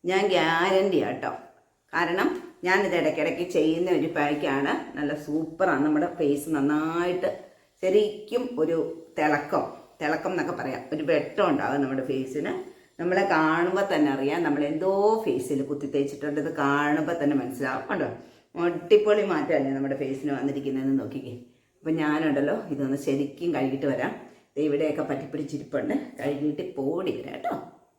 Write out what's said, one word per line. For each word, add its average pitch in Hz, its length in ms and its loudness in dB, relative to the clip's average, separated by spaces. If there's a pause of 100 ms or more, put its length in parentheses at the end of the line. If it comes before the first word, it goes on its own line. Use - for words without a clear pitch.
ഞാൻ 190 200 2 (100)
ഗ്യാരണ്ടി 175 720 4
ആട്ടോ, 131 240 -4 (640)
കാരണം 175 360 0 (340)
ഞാനിത് 180 380 2
ഇടയ്ക്കിടയ്ക്ക് 165 480 0
ചെയ്യുന്ന 165 420 2
ഒരു 160 240 2
പാക്കാണ്. 147 840 0
നല്ല 147 140 -2 (140)
സൂപ്പറാണ്, 156 600 0
നമ്മുടെ 151 240 2 (100)
ഫേസ് 143 300 2
നന്നായിട്ട് 160 800 0 (540)
ശരിക്കും 208 600 2 (180)
ഒരു 165 160 2 (400)
തിളക്കം, 151 460 0 (380)
തിളക്കം 160 300 -2
എന്നൊക്കെ 170 300 -2
പറയാം, 131 200 -6 (120)
ഒരു 147 180 -4
വെട്ടം 185 380 2
ഉണ്ടാകും 135 320 0
നമ്മുടെ 135 300 -2
ഫേസിന്. 131 420 -2 (480)
നമ്മളെ 185 220 2 (120)
കാണുമ്പോൾ 170 580 2
തന്നെ 151 180 4
അറിയാം 143 320 0
നമ്മൾ 147 180 2 (100)
എന്തോ 175 200 0 (340)
ഫേസിൽ 151 440 0
കുത്തി 143 240 -4
തേച്ചിട്ടുണ്ട്. 143 480 -2
ഇത് 160 160 -4
കാണുമ്പോൾ 147 680 2
തന്നെ 143 120 4
മനസ്സിലാവും. 127 540 -2
കണ്ടോ? 160 200 -2 (540)
അടിപൊളി 208 680 4
മാറ്റമല്ലേ 135 400 0
നമ്മുടെ 135 320 -2
ഫേസിന് 135 280 -4
വന്നിരിക്കുന്നതെന്ന് 135 720 -2
നോക്കിക്കേ. 127 320 -8 (440)
അപ്പം 160 220 -2
ഞാനുണ്ടല്ലോ 151 560 2 (160)
ഇതൊന്ന് 139 320 0
ശരിക്കും 147 500 0
കഴുകിയിട്ട് 135 380 0
വരാം. - 380 -6 (240)
ദേ 143 60 0
ഇവിടെയൊക്കെ 147 480 0
പറ്റിപ്പിടിച്ചിരിപ്പുണ്ട്, - 840 -4 (260)
കഴുകിയിട്ട് 143 440 -2 (120)
പോടി 156 420 -2
വരാം - 160 -10
കേട്ടോ. - 200 -4 (460)